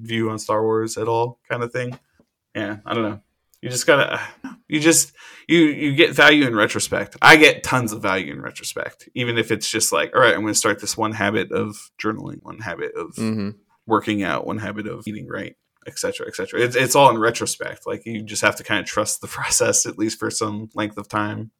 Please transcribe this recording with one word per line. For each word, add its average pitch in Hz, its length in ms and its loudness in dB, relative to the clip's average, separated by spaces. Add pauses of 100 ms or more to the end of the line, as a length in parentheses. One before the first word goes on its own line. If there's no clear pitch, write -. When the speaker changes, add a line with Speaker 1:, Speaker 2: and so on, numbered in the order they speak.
Speaker 1:
view 113 300 -2
on 110 80 -8
Star 110 240 0
Wars 110 340 0
at 110 120 -4
all, 117 300 -2 (100)
kind 123 140 -2
of 117 80 -4
thing. 123 260 -8 (580)
Yeah, 107 300 -6
I - 80 -8
don't 117 100 -2
know. 104 160 -6 (420)
You - 80 -10
just 123 180 -4
gotta, 143 320 4 (480)
you 151 140 -2
just, 160 320 4 (340)
you, 170 120 4
you 147 360 2
get 160 160 6
value 147 340 6
in 117 100 -2
retrospect. 101 640 -2
I 156 160 12
get 151 260 6
tons 123 300 0
of 101 80 -12
value 95 320 -2
in 71 80 -12
retrospect, - 720 -12
even 120 240 -4
if 113 140 -2
it's 104 180 -2
just - 240 -2
like, 76 220 0
"All 123 60 6
right, 117 120 6
I'm 85 80 -2
gonna 107 140 -2
start 104 260 0
this - 160 -6
one 110 160 -2
habit 104 400 -2
of 107 380 -6 (100)
journaling, 107 420 -8
one 85 160 -18
habit 85 360 -8
of 85 200 -10
Speaker 2:
Mm-hmm. 110 360 -6 (340)
Speaker 1:
working 104 380 0
out, 87 220 -2
one 98 120 -6
habit 104 300 -10
of - 200 -12
eating 107 220 -10
right, 98 260 -12 (320)
et - 100 -14
cetera, - 300 -6
et 107 80 -12
cetera." 95 240 -6
It's, 123 160 0
it's 127 200 2
all 139 140 8
in 117 100 2
retrospect. - 680 -4
Like, 101 180 -8
you 113 180 -8
just 104 180 -8
have 104 160 2
to - 60 -14
kinda 101 200 -2
trust - 380 -4
the - 60 -12
<laughs> - 100 -12
process, - 480 0
at - 120 -8
least 110 220 -2
for 123 120 -4
some 107 420 -6
length 104 240 -4
of 104 100 -12
time. 107 520 -4